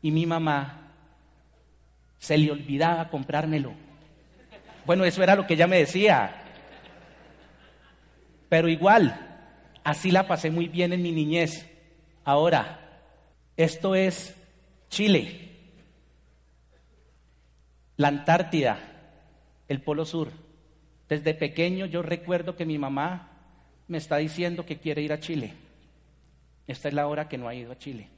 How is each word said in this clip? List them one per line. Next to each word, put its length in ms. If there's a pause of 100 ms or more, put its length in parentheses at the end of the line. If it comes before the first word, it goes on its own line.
Y 100
mi 140
mamá 640 (1300)
se 180
le 140
olvidaba 580
comprármelo. 640 (1120)
Bueno, 200
eso 180
era 120
lo 120
que 80
ella 120
me 100
decía. 680 (2000)
Pero 200
igual, 720 (420)
así 280
la 160
pasé 220
muy 180
bien 260
en 80
mi 100
niñez. 580 (540)
Ahora, 760 (560)
esto 360
es 420 (540)
Chile, 600 (2500)
la 100
Antártida, 720 (880)
el 140
Polo 240
Sur. 260 (800)
Desde 240
pequeño 520
yo 160
recuerdo 540
que 100
mi 120
mamá 540 (560)
me 100
está 200
diciendo 480
que 120
quiere 240
ir 100
a 80
Chile. 340 (1120)
Esta 200
es 60
la 140
hora 200
que 100
no 100
ha 80
ido 160
a 60
Chile. 400